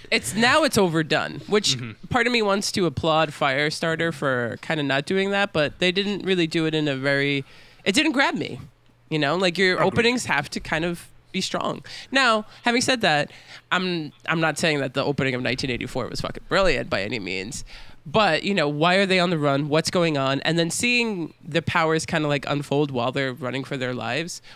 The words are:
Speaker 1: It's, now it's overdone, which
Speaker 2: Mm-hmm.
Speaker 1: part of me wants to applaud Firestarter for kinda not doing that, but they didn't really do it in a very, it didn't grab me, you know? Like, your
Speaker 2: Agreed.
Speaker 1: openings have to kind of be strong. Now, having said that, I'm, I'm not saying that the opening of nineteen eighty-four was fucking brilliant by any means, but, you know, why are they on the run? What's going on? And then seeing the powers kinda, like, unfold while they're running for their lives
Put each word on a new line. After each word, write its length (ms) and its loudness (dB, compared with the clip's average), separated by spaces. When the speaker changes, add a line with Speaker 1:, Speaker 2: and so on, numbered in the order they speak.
Speaker 1:
It's, 240 -2
now 300 4
it's 120 0
overdone, 680 2
which 300 0
Speaker 2:
Mm-hmm. 320 -12
Speaker 1:
part 180 2
of 60 2
me 80 4
wants 320 0
to 120 2
applaud 440 2
Firestarter 840 0
for 480 -2
kinda 220 -2
not 220 0
doing 260 0
that, 220 0
but 260 0
they 140 2
didn't 320 -2
really 220 2
do 180 0
it 100 0
in 140 0
a 80 0
very, 480 0
it 100 2
didn't 160 4
grab 240 2
me, 240 -6
you 80 -2
know? 200 2
Like, 200 0
your 180 4
Speaker 2:
Agreed. 120 2
Speaker 1:
openings 380 2
have 240 0
to 100 -8
kind 240 -2
of 240 -4
be 80 -4
strong. 460 -4
Now, 340 2
having 180 2
said 180 0
that, 320 2
I'm, 400 -2
I'm 160 0
not 180 0
saying 200 2
that 140 -4
the 120 0
opening 300 0
of 60 -4
nineteen 280 -2
eighty-four 400 -4
was 100 -6
fucking 300 -6
brilliant 400 2
by 140 -2
any 160 -4
means, 440 -6
but, 380 2
you 140 -2
know, 120 2
why 280 2
are 100 4
they 140 2
on 100 2
the 80 0
run? 320 2
What's 220 2
going 260 2
on? 240 0
And 160 0
then 140 0
seeing 640 0
the 140 0
powers 420 2
kinda, 240 0
like, 220 0
unfold 400 0
while 220 -2
they're 200 -2
running 320 -6
for 140 -8
their 160 -4
lives 480 -6